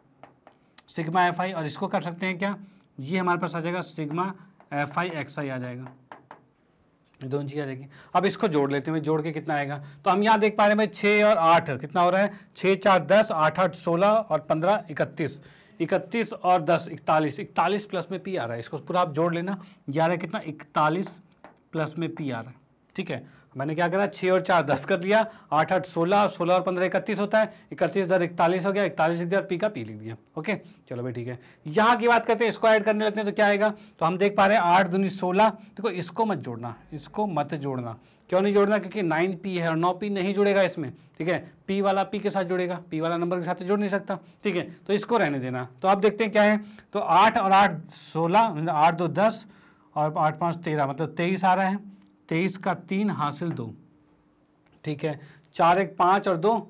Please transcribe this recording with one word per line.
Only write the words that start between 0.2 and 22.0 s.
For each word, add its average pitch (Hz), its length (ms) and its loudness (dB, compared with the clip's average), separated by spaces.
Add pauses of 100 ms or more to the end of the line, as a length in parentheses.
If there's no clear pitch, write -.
सिग्मा 170 380 0
एफ़आई 180 260 -2
और 160 140 -6
इसको 190 220 -6
कर 190 140 -2
सकते 175 240 -8
हैं 185 120 -4
क्या, 196 180 -4 (420)
ये 147 200 -4
हमारे 180 200 0
पास 170 160 -6
आ 170 60 -6
जाएगा 175 220 -4
सिग्मा 160 500 -6 (420)
एफ़आई 147 360 -2
एक्सआई 147 380 -8
आ 131 100 -6
जाएगा, 123 340 -12 (1300)
ये 135 80 -10
दोनों 143 200 -4
चीज़ें 147 140 -8
आ 139 40 -8
जाएगी। 135 200 -10 (280)
अब 180 120 4
इसको 196 220 0
जोड़ 143 240 2
लेते 143 180 -2
हैं, 160 120 -2
जोड़ 156 200 0
के 160 100 -6
कितना 151 220 -6
आएगा, 143 240 -4 (260)
तो 196 60 4
हम 190 120 2
यहाँ 220 180 4
देख 208 160 0
पा 214 80 4
रहे 208 60 6
हैं 208 80 4
भाई 214 100 2
छः 208 360 2
और 208 140 6
आठ 165 320 4 (100)
कितना 165 220 -2
हो 180 80 4
रहा 190 100 4
है, 202 120 0 (240)
छः 190 200 2
चार 185 300 4
दस, 208 260 4
आठ 156 280 2
आठ 180 160 0
सोलह 175 320 2
और 214 340 2
पन्द्रह 175 480 0
इकतीस, 143 500 -4 (400)
इकतीस 214 520 -2
और 180 320 2
दस 165 260 0
इकतालीस, 156 500 0
इकतालीस 190 460 -2
प्लस 180 240 -8
में 185 100 -8
पी 190 160 -8
आ 131 80 -4
रहा 117 100 -6
है, 117 60 -8
इसको 143 200 -10
पूरा 175 200 -2
आप 175 120 0
जोड़ 165 220 0
लेना, 185 260 -4 (280)
ये 143 120 -2
आ 160 40 4
रहा 170 80 2
है 170 60 -2
कितना, 185 280 -8
इकतालीस 160 760 -4 (520)
प्लस 156 260 -6
में 165 120 -4